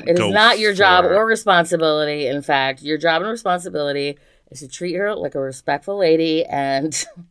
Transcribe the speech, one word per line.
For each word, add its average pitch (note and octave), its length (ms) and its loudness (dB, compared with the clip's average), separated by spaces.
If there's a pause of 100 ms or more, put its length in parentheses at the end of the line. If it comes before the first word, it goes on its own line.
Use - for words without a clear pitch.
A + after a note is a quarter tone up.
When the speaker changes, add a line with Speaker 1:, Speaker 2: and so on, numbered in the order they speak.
Speaker 1:
It E3+ 120 0
is F3 60 2
Speaker 2:
go G3+ 120 0
Speaker 1:
not G#3+ 260 4
your G#3+ 160 0
job F#3 320 4
Speaker 2:
for E3+ 100 2
Speaker 1:
or A3 120 4
responsibility. D#3+ 1000 0
In C#3 160 -2
fact, C3+ 400 -2
your D3 160 -4
job E3 240 0
and G#3 80 -4
responsibility D3+ 880 -4 (320)
is C3+ 120 -18
to C#3 60 -16
treat F3 280 -8
her G3+ 180 -2
like - 220 -8
a C#3+ 40 -4
respectful C#3+ 600 -6
lady. D#3+ 460 2
And C#3 600 -4 (260)